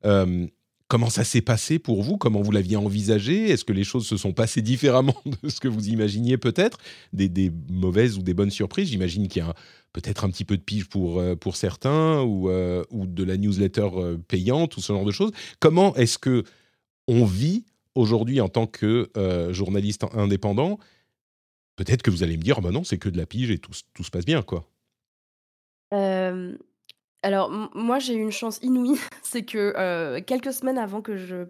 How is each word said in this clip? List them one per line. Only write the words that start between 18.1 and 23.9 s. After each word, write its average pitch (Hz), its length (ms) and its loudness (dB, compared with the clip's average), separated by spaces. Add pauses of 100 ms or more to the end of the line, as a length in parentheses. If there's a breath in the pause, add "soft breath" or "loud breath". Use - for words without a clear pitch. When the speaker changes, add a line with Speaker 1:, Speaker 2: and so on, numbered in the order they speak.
Speaker 1:
en 95 100 2
tant 113 180 0
que, 110 500 0
euh, 90 360 0
journaliste 98 600 -2
indépendant ? 104 680 0 (960 soft breath)
Peut-être 120 260 0
que 113 100 4
vous 87 120 0
allez 82 140 0
me 80 60 -4
dire, « 123 180 2
Bah 87 100 -2
non, 147 120 -2
c'est 92 140 -4
que 104 120 -6
de 85 80 -4
la 82 80 -4
pige 117 260 -4
et 87 60 0
tout - 140 -12
s-, - 120 -16 (100)